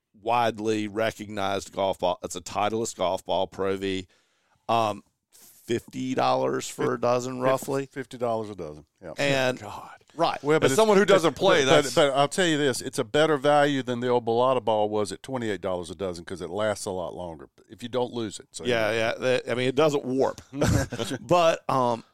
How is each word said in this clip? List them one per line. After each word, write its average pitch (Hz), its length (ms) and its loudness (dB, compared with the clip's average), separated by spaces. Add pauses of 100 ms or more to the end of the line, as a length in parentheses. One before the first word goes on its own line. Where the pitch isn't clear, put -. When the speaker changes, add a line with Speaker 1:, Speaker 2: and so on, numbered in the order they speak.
(220)
Speaker 1:
widely 110 680 0
recognized 101 840 -4
golf 95 260 -2
ball. 90 240 0
It's 90 120 -10
a 90 60 -10
Titleist 107 540 -4
golf 92 300 -2
ball, 90 220 -2
Pro 98 300 -4
V. 95 300 -4 (600)
Um, 110 360 0 (280)
fifty - 840 -8
dollars 127 520 0
for - 260 -4
a 123 80 -6
dozen, 123 340 0
Speaker 2:
Fif-, 127 80 -6
Speaker 1:
roughly. 135 440 0
Speaker 2:
fifty 131 300 -14
dollars 113 320 -4
a 104 60 -12
dozen. 76 300 -14 (180)
Yeah. 80 140 -12
Speaker 1:
And 135 420 0
Speaker 3:
God. 104 300 -14 (260)
Speaker 1:
Right. 147 280 -2
Speaker 2:
Well, 151 160 4
but 147 60 0
Speaker 3:
As 135 60 4
Speaker 2:
it's, 135 40 0
Speaker 3:
someone 214 220 6
who 202 80 6
Speaker 2:
but, 202 80 6
Speaker 3:
doesn't 165 220 4
play, 180 280 4
Speaker 2:
but, 131 60 2 (140)
Speaker 3:
that's 123 120 -4
Speaker 2:
but, 151 160 6
but 131 60 0
I'll 143 100 4
tell - 180 0
you 160 120 2
this: 139 240 0
it's - 180 -8
a 127 40 2
better 147 340 2
value 147 460 4
than 120 160 -4
the 123 100 -2
old 120 160 2
Balata 120 380 2
ball 107 260 0
was 107 220 -2
at - 120 -12
twenty-eight 117 380 -4
dollars 90 280 -4
a 90 60 -12
dozen 87 300 -6
'cause 87 160 -10
it 87 80 -8
lasts 104 360 -2
a 104 60 -6
lot 85 240 -8
longer 80 340 -14 (200)
if 98 140 -20
you 120 60 -10
don't 123 240 -2
lose 113 260 -8
it. - 120 -20
So - 140 -14
Speaker 1:
Yeah, 113 260 2
yeah. 113 260 0
That, 127 320 0
I 120 60 0
mean, 127 120 -2
it 127 80 -2
doesn't 147 300 2
warp. 127 360 -2 (100)
<laughs> - 0 -
Speaker 2:
<laughs> 135 680 -2
Speaker 1:
But, 165 480 4
um, 123 340 2 (100)